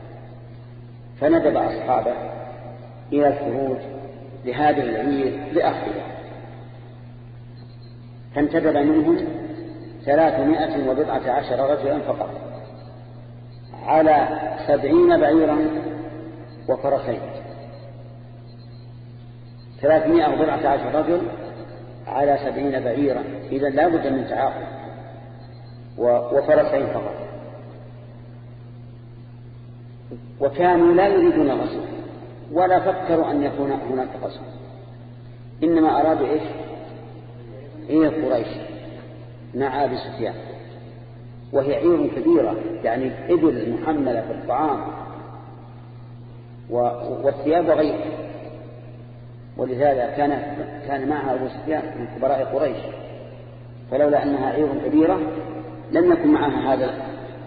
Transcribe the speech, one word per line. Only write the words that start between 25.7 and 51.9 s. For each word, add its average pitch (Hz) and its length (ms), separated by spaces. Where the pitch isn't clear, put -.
و-، 120 400
وفرسين 147 500
فقط. - 280
وكانوا 170 520
لا 185 140
يريدون 165 420
الغزو 120 300
ولا 180 280
فكروا 165 520
أن 143 120
يكون 139 280
هناك 131 360
غزو، - 160
إنما 156 380
أرادوا 156 260
إيش؟ 151 140
إيه 160 180
قريش 127 400
مع 135 280
أبي 127 140
سفيان، - 360
وهي 135 220
عير 156 320
كبيرة، 135 480
يعني 123 280
إبل 135 440
محملة 127 560
بالطعام 131 500
و-، 120 540
والثياب 156 460
وغيرها، 151 360
ولذلك 127 600
كان، 143 240
كان 139 220
معها 139 240
أبو 127 140
سفيان 147 340